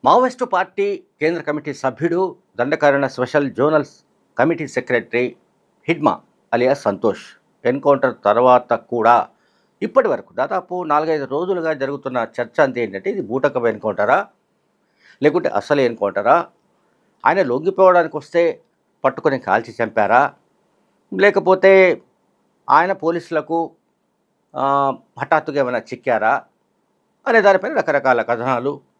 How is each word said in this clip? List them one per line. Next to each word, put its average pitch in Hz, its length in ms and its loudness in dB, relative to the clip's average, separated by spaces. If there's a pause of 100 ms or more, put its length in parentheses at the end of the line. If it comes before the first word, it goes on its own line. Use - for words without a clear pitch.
మావోయిస్టు 247 400 2
పార్టీ 196 580 -4 (180)
కేంద్ర 160 200 -2
కమిటీ 147 320 -6
సభ్యుడు, 170 600 -4 (200)
దండకారణ్య 139 520 0
స్పెషల్ 127 440 -2
జోనల్ 147 340 0 (520)
కమిటీ 160 300 0
సెక్రటరీ 123 680 -4 (520)
హిడ్మా 151 340 -2 (320)
అలియాస్ 127 280 0
సంతోష్ 101 440 -2 (400)
ఎన్‌కౌంటర్ 131 500 0 (100)
తర్వాత 123 480 4
కూడా 117 540 2 (540)
ఇప్పటి 226 260 0
వరకు - 260 -6
దాదాపు 180 500 -6
నాలుగైదు 151 420 -2
రోజులుగా 165 480 -4
జరుగుతున్న 131 540 -6 (140)
చర్చ 120 200 -2
అంతా 123 200 0
ఏంటంటే, 95 300 -6
ఇది 196 100 -6
బూటకపు 123 460 -2
ఎన్‌కౌంటరా, 107 600 -2 (960)
లేకుంటే 156 260 2
అసలు 143 320 -2
ఎన్‌కౌంటరా, 113 680 0 (760)
ఆయన 180 180 2
లొంగిపోవడానికి 175 760 2
వస్తే 170 440 -2 (420)
పట్టుకొని 135 360 0
కాల్చి 110 440 -2
చంపారా, 113 500 0 (800)
లేకపోతే 190 880 4 (680)
ఆయన 160 220 4
పోలీసులకు, 165 800 -4 (840)
ఆ, 139 340 0 (300)
హఠాత్తుగా 151 400 -2
ఏమైనా 123 200 -2
చిక్కారా 117 640 -2 (840)
అనే 233 140 4
దానిపైన 196 320 2
రకరకాల 131 480 0
కథనాలు 123 800 -4